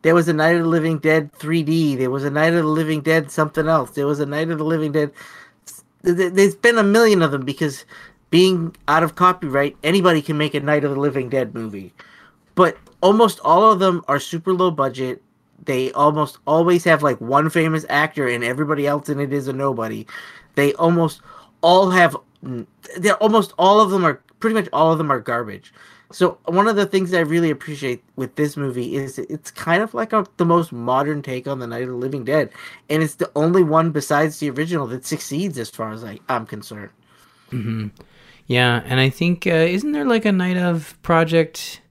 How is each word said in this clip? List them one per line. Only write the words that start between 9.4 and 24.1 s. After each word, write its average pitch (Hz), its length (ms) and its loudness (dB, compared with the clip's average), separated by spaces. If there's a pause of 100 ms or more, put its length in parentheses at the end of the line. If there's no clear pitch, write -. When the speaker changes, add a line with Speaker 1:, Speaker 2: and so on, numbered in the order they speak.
Speaker 1:
anybody 170 380 2
can 151 160 -4
make 151 160 -2
a 147 80 -2
Night 147 240 0
of 143 60 -2
the 139 80 -4
Living 139 280 -2
Dead 120 260 -4
movie. 101 400 -12 (600)
But 180 220 2 (240)
almost 208 400 4
all 190 280 6
of 190 100 4
them 185 280 0
are 139 120 0
super 170 340 -6
low 180 180 2
budget. 131 500 -4 (440)
They 131 260 -2
almost 147 460 0 (100)
always 170 380 2
have, 156 180 4
like, 131 160 0
one 139 300 0
famous 160 400 0
actor 147 400 -2
and 120 160 -4
everybody 143 420 -2
else 143 220 -4
in 143 100 -4
it 139 140 -4
is 135 160 -4
a 131 40 -6
nobody. 113 540 -6 (480)
They 143 200 2
almost 170 440 2 (420)
all 185 280 6
have, 180 260 4 (840)
they're 185 240 0
almost 214 360 2
all 196 240 6
of 190 100 2
them 185 140 0
are, 147 160 0 (180)